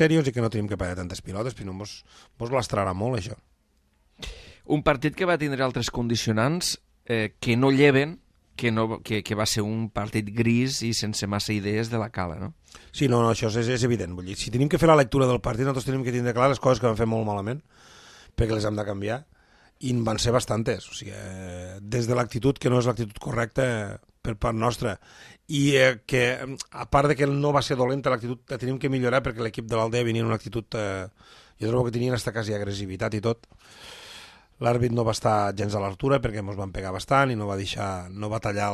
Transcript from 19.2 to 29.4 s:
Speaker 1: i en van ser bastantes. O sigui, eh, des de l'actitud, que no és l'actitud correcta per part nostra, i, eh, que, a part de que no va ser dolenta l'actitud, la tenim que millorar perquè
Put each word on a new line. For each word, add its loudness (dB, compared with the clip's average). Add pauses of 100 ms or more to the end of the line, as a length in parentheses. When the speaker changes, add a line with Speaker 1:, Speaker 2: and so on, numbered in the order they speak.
Speaker 1:
i 0
en 2
van 0
ser 2
bastantes. 0
O -14
sigui, -12
eh, -12
des -2
de 4
l'actitud, 0
que 2
no 6
és 2
l'actitud -4
correcta -2 (560)
per -6
part 0
nostra, 0 (520)
i, 4
eh, 6
que, 2 (320)
a -10
part 6
de 2
que 4
no 2
va 4
ser -2
dolenta 0
l'actitud, -4 (100)
la -6
tenim -4
que -2
millorar 2
perquè -6